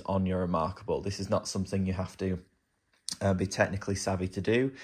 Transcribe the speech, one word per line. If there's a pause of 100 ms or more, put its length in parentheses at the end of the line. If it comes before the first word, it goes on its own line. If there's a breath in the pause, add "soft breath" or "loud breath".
on
your
Remarkable.
This
is
not
something
you
have
to, (840)
uh,
be
technically
savvy
to
do. (100)